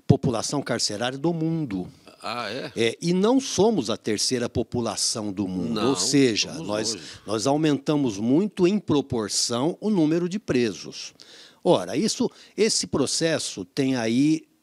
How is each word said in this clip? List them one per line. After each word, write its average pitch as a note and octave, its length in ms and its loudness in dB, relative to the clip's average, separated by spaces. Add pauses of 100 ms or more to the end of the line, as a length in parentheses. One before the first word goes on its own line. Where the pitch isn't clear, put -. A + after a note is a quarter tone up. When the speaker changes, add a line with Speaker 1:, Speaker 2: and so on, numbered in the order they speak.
Speaker 1:
população C3 560 0
carcerária A#2+ 560 -4
do D#3+ 160 0
mundo. D#3 520 -2 (360)
Speaker 2:
Ah, A2+ 280 -6
é? C3 240 -8
Speaker 1:
É, A2+ 260 0
e E3+ 120 0
não G#3 260 4
somos G3 520 2
a G#2 80 0
terceira A#2+ 500 -2
população A2+ 840 -2
do G2 160 -2
mundo. F2+ 280 -2
Speaker 2:
Não, A2 160 2
Speaker 1:
Ou C#3 60 2
seja, A#2+ 580 2
Speaker 2:
somos D#2+ 120 -10
Speaker 1:
nós, G#2+ 280 -4
Speaker 2:
hoje. F2 80 -12 (240)
Speaker 1:
nós G#2 200 -2
aumentamos C#3+ 720 2
muito E3+ 480 2
em G3+ 120 2
proporção C3 1040 -2
o G#3 100 -2
número E3+ 400 2
de F3+ 80 -4
presos. - 760 -2 (500)
Ora, G2+ 320 2
isso, G#3 360 0 (260)
esse G#3 300 0
processo C#3+ 800 -2
tem C3+ 300 0
aí C3 500 2 (160)